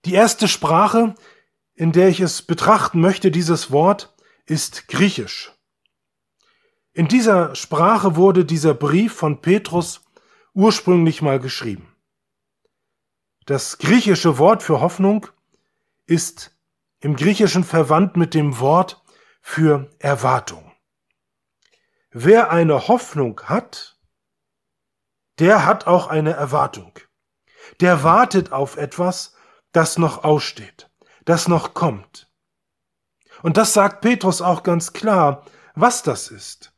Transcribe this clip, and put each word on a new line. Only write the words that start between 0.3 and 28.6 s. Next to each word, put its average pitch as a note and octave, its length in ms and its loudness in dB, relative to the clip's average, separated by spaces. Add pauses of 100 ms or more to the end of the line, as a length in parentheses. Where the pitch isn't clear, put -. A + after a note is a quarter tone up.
Sprache, G#3+ 680 0 (600)
in E3 180 -2
der F3+ 160 4
ich F3+ 120 0
es F3+ 220 -4
betrachten F3+ 580 0
möchte, F#3 300 2
dieses E3 400 -2
Wort, E3+ 440 0 (320)
ist - 420 -8
Griechisch. - 640 -4 (1400)
In E3 140 0
dieser G3 460 2
Sprache F3+ 640 0
wurde F3+ 280 4
dieser D#3 300 0
Brief E3+ 400 -2
von D3 260 -4
Petrus F3 640 -4 (480)
ursprünglich F3+ 720 2
mal C3+ 180 0
geschrieben. A2+ 480 -10 (1600)
Das - 320 -6
griechische E3+ 600 2
Wort F#3 240 4
für D3 180 0
Hoffnung F#3+ 460 0 (760)
ist - 500 -4 (460)
im C#3+ 160 -4
Griechischen F#3 480 0
verwandt E3 520 0
mit E3+ 180 0
dem D3 240 0
Wort D#3 440 0 (380)
für D3 500 -2 (100)
Erwartung. B2+ 680 -4 (1400)
Wer F#3 400 2
eine D#3+ 380 0
Hoffnung D3 560 -2
hat, - 540 -8 (1400)
der F3 260 4
hat E3 220 0
auch F3+ 220 2
eine D#3 260 -2
Erwartung. C3+ 580 -6 (880)
Der F3 240 2
wartet G3 480 2
auf C#3 240 -6